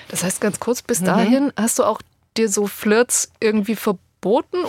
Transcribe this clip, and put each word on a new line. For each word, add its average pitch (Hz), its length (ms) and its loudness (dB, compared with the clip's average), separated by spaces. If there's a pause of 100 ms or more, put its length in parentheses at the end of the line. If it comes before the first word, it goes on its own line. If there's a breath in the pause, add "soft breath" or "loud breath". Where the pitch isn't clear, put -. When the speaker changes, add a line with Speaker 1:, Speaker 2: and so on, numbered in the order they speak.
Speaker 1:
Das 180 160 -6
heißt, 190 160 -4
ganz 208 180 -2
kurz, - 240 -4
bis 226 180 -2
Speaker 2:
Mhm. 180 40 -2
Speaker 1:
dahin 226 520 2
hast 226 220 0
du 254 60 2
auch 220 160 -2 (360)
dir 226 120 0
so 202 180 -2
Flirts - 720 0
irgendwie 214 380 0
verboten 226 920 -2